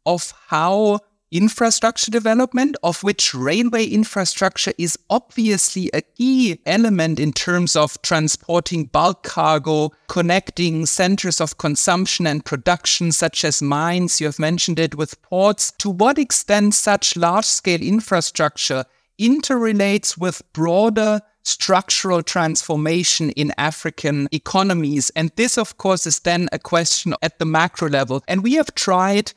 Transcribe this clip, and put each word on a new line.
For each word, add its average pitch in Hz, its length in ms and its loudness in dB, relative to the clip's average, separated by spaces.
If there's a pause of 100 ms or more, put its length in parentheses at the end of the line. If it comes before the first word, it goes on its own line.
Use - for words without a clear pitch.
of 175 280 -2 (140)
how 202 520 2 (300)
infrastructure 226 800 0
development, 247 760 2
of 170 200 -2
which 202 300 0
railway 220 520 0
infrastructure 196 920 0
is 170 200 -2 (120)
obviously 208 840 0
a 156 80 -2
key 247 640 0
element 180 540 2
in 147 140 0
terms 175 420 0
of 151 260 0
transporting 165 840 -2
bulk 170 380 0
cargo, 156 680 0 (160)
connecting 175 800 -2
centers 185 560 0
of 156 160 -4
consumption 175 680 0
and 151 200 -2
production, 170 640 0
such - 320 0
as 156 180 -2
mines, 165 600 0
you 156 40 0
have 147 140 -4
mentioned 160 400 0
it, 160 160 -2
with 147 260 -8
ports. 202 580 0
To 202 100 -4
what 214 280 4
extent 208 580 2
such - 420 0
large-scale 170 640 0
infrastructure 165 1040 -2 (320)
interrelates 220 1000 0
with 175 240 -4 (120)
broader 214 640 2 (240)
structural - 800 0
transformation 160 1080 0
in - 280 -2
African 147 760 -4
economies. 156 800 0
And 160 260 -2
this, 240 200 0
of 220 200 -4
course, 185 280 0
is 147 140 -2
then 175 320 0
a 156 80 -4
question - 640 0
at 160 180 -4
the 170 60 -2
macro 160 420 0
level. 135 400 0
And 190 160 -2
we 247 120 2
have 311 200 0
tried 196 600 0